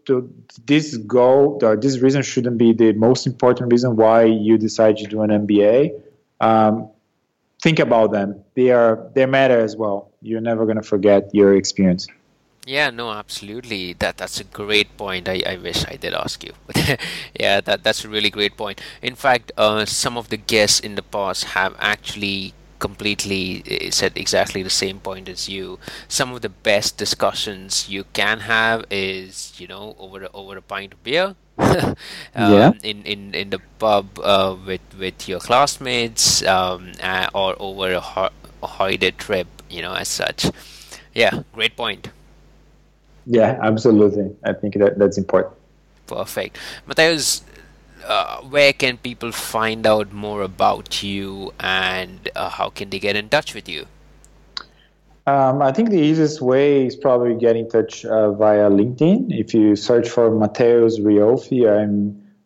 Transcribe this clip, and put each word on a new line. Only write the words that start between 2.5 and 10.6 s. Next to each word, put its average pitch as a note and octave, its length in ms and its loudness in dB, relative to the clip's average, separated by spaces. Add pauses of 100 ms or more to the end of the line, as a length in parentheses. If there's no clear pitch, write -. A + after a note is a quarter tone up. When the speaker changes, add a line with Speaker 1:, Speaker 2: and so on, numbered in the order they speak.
Speaker 1:
be A#2 140 6
the A2+ 200 4
most A2+ 340 2
important B2 460 0
reason A#2+ 240 2
why A2+ 280 6
you A2 340 4
decide A2 400 2
to G#2 80 -8
do G#2+ 160 -4
an G#2+ 80 0
M G#2 160 2
B G2+ 160 4
A, B2+ 320 4 (460)
um, A2+ 500 2 (720)
think D#3+ 160 2
about A2+ 340 4
them. G2+ 320 -4 (100)
They B2+ 160 4
are, A#2 440 4
they C3 100 4
matter C3 360 4
as G#2+ 160 -2
well. G#2 340 -4 (100)
You're A2+ 220 -6
never A2+ 240 0